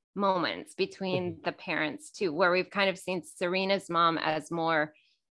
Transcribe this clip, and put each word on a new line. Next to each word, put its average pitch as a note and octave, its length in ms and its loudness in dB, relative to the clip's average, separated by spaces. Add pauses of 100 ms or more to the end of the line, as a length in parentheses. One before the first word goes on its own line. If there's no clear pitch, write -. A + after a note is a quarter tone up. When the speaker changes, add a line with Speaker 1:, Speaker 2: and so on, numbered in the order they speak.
(140)
Speaker 1:
moments F3+ 640 0
between F#3 600 -2
Speaker 2:
Mm-hmm. - 100 -18
Speaker 1:
the F3 80 -2
parents D#3 580 -6
too, F3+ 220 -2
where F3 180 4
we've F3+ 180 2
kind G3 200 2
of F3 80 -2
seen F3+ 260 -4
Serena's F#3+ 640 -2
mom E3+ 280 4
as D#3 340 -2
more D#3+ 420 0 (440)